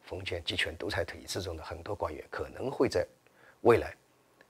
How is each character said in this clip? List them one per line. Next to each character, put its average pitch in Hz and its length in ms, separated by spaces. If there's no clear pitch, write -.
封 92 200
建 87 200
集 - 120
权 82 200
独 101 140
裁 87 140
体 85 220
制 - 140
中 90 160
的 78 60
很 82 200
多 104 120
官 85 180
员， 67 180
可 - 180
能 110 220
会 120 180
在 - 180
未 113 160
来， - 180